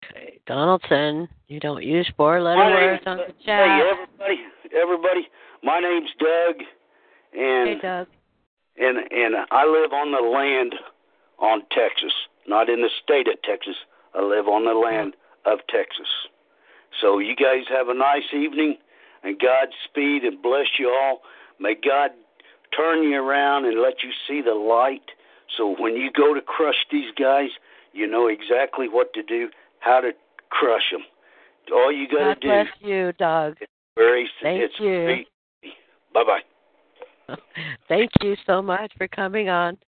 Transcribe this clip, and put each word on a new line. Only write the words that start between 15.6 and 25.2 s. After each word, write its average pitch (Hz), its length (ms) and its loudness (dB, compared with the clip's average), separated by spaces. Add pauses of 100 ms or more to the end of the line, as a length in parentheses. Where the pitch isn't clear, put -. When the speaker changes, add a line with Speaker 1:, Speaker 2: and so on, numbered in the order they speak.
Speaker 2:
Texas. - 380 -4 (920)
So 101 200 2
you 104 160 -4
guys 131 340 2
have 131 200 0
a 127 40 0
nice 139 400 0
evening, 147 440 -2 (460)
and 98 160 -8
Godspeed, 135 840 0
and 98 180 -4
bless 131 260 0 (120)
you 123 100 0
all. 135 320 0 (380)
May 104 160 -2
God 139 360 0 (640)
turn 160 280 2
you 143 180 2
around 139 440 2
and 113 160 0
let 127 220 0
you 127 60 -10 (180)
see 143 140 -6
the 117 140 0
light. 117 500 0 (520)